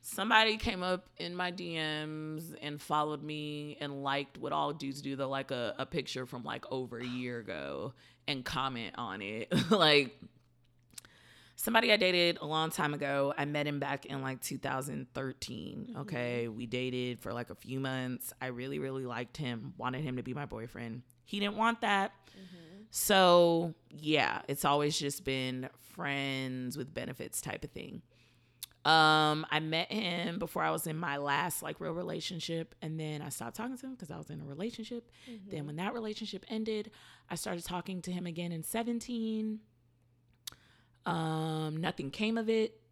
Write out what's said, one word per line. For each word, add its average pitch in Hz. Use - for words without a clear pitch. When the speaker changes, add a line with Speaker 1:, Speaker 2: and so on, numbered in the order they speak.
Speaker 1:
somebody 220
came 214
up 185
in 170
my 180
D 175
Ms 156
and 147
followed 151
me 151
and 139
liked 143
what 143
all 147
dudes 139
do, 139
though, 135
like, 135
a, 120
a 131
picture -
from, 123
like, 123
over 123
a 123
year 123
ago 80
and 135
comment 127
on 104
it. 107
<laughs> 123
Like, 151
somebody 233
I 208
dated 175
a 156
long 156
time 151
ago, 139
I 147
met 147
him 143
back 139
in, 139
like, 131
two -
thousand 135
thirteen, 131
Speaker 2:
Mm-hmm. 196
Speaker 1:
okay? 120
We 117
dated 123
for, 98
like, 120
a 92
few 131
months. 131
I 131
really, 131
really 135
liked 120
him, 123
wanted 127
him 127
to 123
be 127
my 143
boyfriend. 117
He 202
didn't 202
want 226
that. 202
Speaker 2:
Mm-hmm. 180
Speaker 1:
So, 175
yeah, 151
it's 139
always 147
just 143
been 131
friends 135
with 147
benefits -
type -
of -
thing. -
Um, 156
I 151
met 160
him 175
before 170
I 160
was 160
in 156
my 151
last, 143
like, 151
real 160
relationship, 165
and 156
then 151
I 143
stopped 117
talking 247
to 254
him 262
'cause 160
I 165
was 156
in 156
a 147
relationship. 220
Speaker 2:
Mm-hmm. 208
Speaker 1:
Then 156
when 147
that 202
relationship 214
ended, 214
I 180
started 175
talking 180
to 180
him 180
again 170
in 160
seventeen. 220
Um, 160
nothing 160
came 220
of 220
it. 220